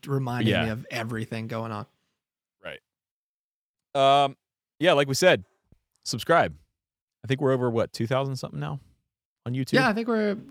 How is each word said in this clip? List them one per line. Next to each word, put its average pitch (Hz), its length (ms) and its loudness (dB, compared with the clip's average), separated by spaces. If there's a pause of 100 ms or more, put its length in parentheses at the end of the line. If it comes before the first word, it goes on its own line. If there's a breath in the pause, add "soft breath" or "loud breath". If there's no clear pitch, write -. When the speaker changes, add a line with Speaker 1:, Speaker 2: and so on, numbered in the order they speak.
Speaker 1:
reminding 123 480 0
Speaker 2:
Yeah. 85 120 2
Speaker 1:
me - 60 -2
of 110 200 -8
everything 113 560 -8
going 113 240 -8
on. 107 140 -8 (800)
Speaker 2:
Right. 76 180 -14 (1120)
Um, 139 400 4 (420)
yeah, 175 140 4
like 143 160 4
we 135 60 -2
said, 143 320 4 (580)
subscribe. 123 500 0 (720)
I 113 40 -12
think 135 120 -2
we're 135 140 2
over, 123 180 0
what, 113 220 -2
two 117 140 -4
thousand 135 280 -2
something 143 240 -12
now 147 220 -8 (640)
on 123 80 -6
YouTube? 131 200 -4
Speaker 1:
Yeah, 254 140 4
I 214 60 0
think 226 160 -4
we're 214 260 -2 (160)